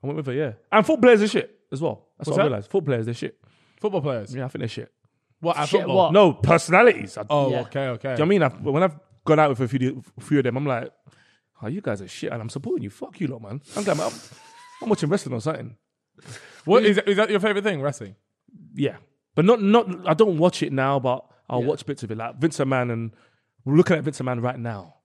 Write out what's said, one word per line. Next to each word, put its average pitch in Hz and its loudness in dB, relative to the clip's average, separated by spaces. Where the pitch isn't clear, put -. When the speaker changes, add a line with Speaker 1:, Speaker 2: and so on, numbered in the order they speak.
Speaker 1:
I 131 -10
went 147 -6
with 147 -8
her. 127 -6
Yeah. 135 -4
And 208 6
football 302 2
players 233 8
are 214 2
shit - -4
as 139 -8
well. - -6
That's - -8
Speaker 2:
What's 143 0
Speaker 1:
what 185 2
I 196 4
Speaker 2:
that? - 2
Speaker 1:
realized. 101 -6
Football 185 -2
players, 113 -2
they're 117 -6
shit. - -12
Speaker 2:
Football 190 -2
players. 123 -6
Speaker 1:
Yeah, 127 -8
I 127 -8
think - -10
they're 123 -6
shit. - -12
Speaker 2:
What, 160 -2
at 147 -2
Speaker 3:
Shit, 190 2
Speaker 2:
football? 185 -2
Speaker 3:
what? 170 4
Speaker 1:
No, 185 6
personalities. 165 2
I, 104 -10
Speaker 2:
Oh, 143 0
Speaker 3:
Yeah. 123 -4
Speaker 2:
okay, 139 -6
okay. 120 -8
Speaker 1:
do 139 -6
you 127 -4
know 120 -4
what 151 2
I - 0
mean? 196 4
I've, 131 -2
when 151 0
I've 160 -2
gone 156 4
out 151 4
with 120 -4
a 127 -2
few, 131 -4
few 147 0
of 131 2
them, 120 -2
I'm 147 -4
like, 127 -6
"Oh, 107 -10
you 170 -8
guys 104 -6
are 95 -16
shit," - -10
and 117 -8
I'm 117 -10
supporting 214 -8
you. 101 -10
Fuck - -16
you 165 -4
lot, 127 -10
man. 107 -14
I'm 208 -6
like, 170 -2
"I'm, - -4
I'm 226 -8
watching 160 0
wrestling 147 -4
or 113 -6
something." 120 -8
Speaker 2:
What 220 6
is, 208 6
is 202 2
that 214 2
your 208 2
favorite 202 0
thing, 185 -2
wrestling? 123 -6
Speaker 1:
Yeah, 135 -2
but 160 4
not, 226 6
not. 196 2
I 165 2
don't 185 4
watch 170 2
it 147 -4
now, 135 0
but 127 -4
I'll 123 -2
Speaker 3:
Yeah. 127 -2
Speaker 1:
watch 151 -4
bits 143 -8
of 110 -10
it. 110 -8
Like 113 -10
Vince 151 0
McMahon, 131 0
and 113 -6
we're 139 2
looking 175 6
at 143 -6
Vince 147 -8
McMahon 127 -4
right 127 -4
now. 104 -10